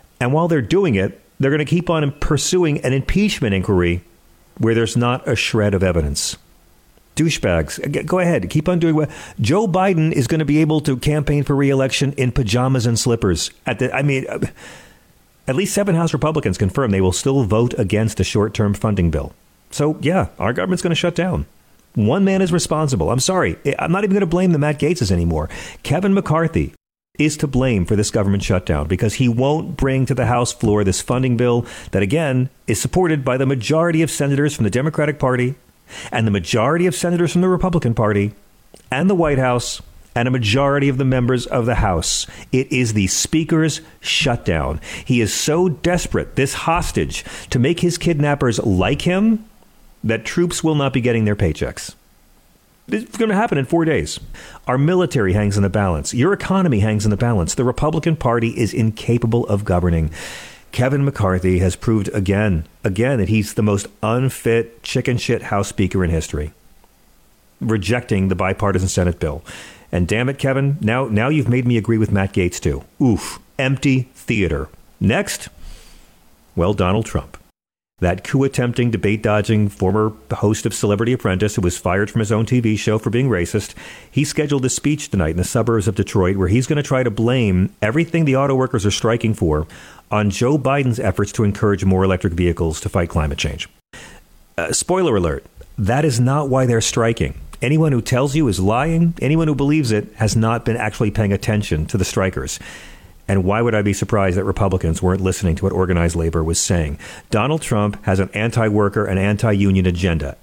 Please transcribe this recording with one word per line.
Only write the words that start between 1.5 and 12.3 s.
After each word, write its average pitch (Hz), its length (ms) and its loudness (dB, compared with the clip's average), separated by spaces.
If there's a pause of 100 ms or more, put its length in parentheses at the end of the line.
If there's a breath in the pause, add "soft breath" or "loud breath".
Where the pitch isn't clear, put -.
gonna 151 120 0
keep 170 280 0
on 151 220 0
pursuing 160 680 0
an 127 120 -2
impeachment 139 640 0
inquiry 87 480 2 (560)
where 113 160 2
there's 113 240 0
not 120 300 0
a 123 80 0
shred 104 400 0
of 92 80 0
evidence. 82 540 -2 (800)
Douchebags, 107 760 0
g-, 147 100 -2
go 165 160 -2
ahead, 160 320 0
keep 156 180 0
on 180 120 2
doing 165 160 2
what 151 160 0 (280 loud breath)
Joe 180 280 2
Biden 170 440 2
is 139 140 0
gonna 160 180 0
be 147 140 2
able 156 240 2
to 135 160 0
campaign 147 460 0
for 143 120 0
re-election 139 580 2
in 127 180 0